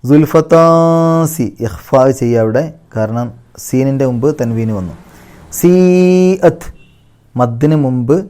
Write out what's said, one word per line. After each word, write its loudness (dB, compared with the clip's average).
സുൽഫത്താസി, 2
ഇഖ്ഫാ -2
ചെയ്യുക 0
അവിടെ, 0
കാരണം -4
സീനിൻ്റെ -2
മുമ്പ് -2
തൻവീന് -4
വന്നു. -8
സീഅത്ത്, 2
മദ്ദിന് 0
മുമ്പ് 0